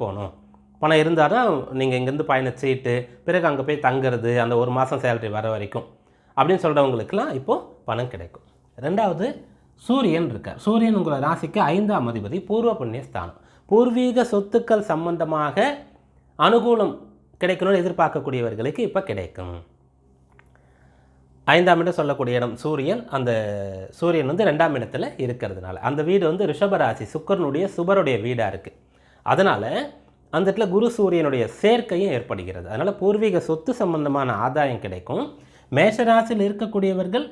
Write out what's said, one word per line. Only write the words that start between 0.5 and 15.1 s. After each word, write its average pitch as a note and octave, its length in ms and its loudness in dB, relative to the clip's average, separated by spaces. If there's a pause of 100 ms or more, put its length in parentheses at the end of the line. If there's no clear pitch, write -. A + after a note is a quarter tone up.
பணம் D#3 220 4
இருந்தா D#3+ 300 4
தான் A#3+ 160 4 (300)
நீங்க C3 180 2
இங்கேருந்து C#3 340 -2
பயண C3 200 0 (100)
சீட்டு, B2+ 320 0 (320)
பிறகு E3+ 260 2
அங்க C3+ 160 -2
போய் D3 200 -2
தங்குறது, B2 460 0 (100)
அந்த A#2+ 200 0
ஒரு B2 140 -2
மாசம் C3 280 0
சேலரி A2+ 320 -2
வர A2 180 -4
வரைக்கும் G#2 320 -8 (500)
அப்படின்னு F3 280 4
சொல்றவங்களுக்கெல்லாம் C#3+ 720 0
இப்போ A3 160 0 (340)
பணம் A#2+ 240 -4
கிடைக்கும். E2+ 320 -18 (320)
ரெண்டாவது F#3 500 -2 (600)
சூரியன் E3+ 460 2
இருக்கார். - 340 -12
சூரியன் A3 320 4
உங்களோட D3 280 0
ராசிக்கு E3 340 -2 (120)
ஐந்தாம் F#3+ 400 0
அதிபதி, G#2+ 260 -4 (120)
பூர்வ A3+ 220 2 (100)
புண்ணிய A#2+ 260 -6
ஸ்தானம். F2 300 -10 (320)
பூர்வீக B3 640 4
சொத்துக்கள் G#3 600 0
சம்பந்தமாக D#3 640 -2 (920)